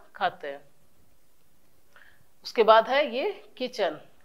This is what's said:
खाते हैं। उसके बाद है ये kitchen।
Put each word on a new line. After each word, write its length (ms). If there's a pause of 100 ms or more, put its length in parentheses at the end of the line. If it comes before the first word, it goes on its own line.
(160)
खाते 320
हैं। 140 (1800)
उसके 180
बाद 240
है 180 (100)
ये 160 (260)
kitchen। 420 (260)